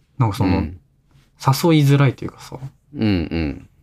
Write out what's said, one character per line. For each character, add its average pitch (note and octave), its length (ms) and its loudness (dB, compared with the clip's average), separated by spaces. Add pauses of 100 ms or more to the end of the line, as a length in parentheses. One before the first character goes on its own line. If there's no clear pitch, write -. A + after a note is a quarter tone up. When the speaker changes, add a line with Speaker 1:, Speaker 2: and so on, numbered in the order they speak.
(200)
Speaker 1:
な A#2 80 0
ん G2+ 40 -2
か - 60 -8
そ F#2 80 0
の、 F2 140 2
Speaker 2:
う - 20 -2
ん。 - 20 -2
Speaker 1:
誘 D2+ 60 -6 (1080)
い - 20 4
づ C#3 160 4
ら C#3 100 4
い A#2+ 80 0
と - 100 -12
い - 20 -8
う - 40 -10
か - 100 -20
さ。 - 180 -16 (340)
Speaker 2:
う G2+ 60 -12
ん - 20 -2
う A2 60 0
ん。 E2 640 -4 (140)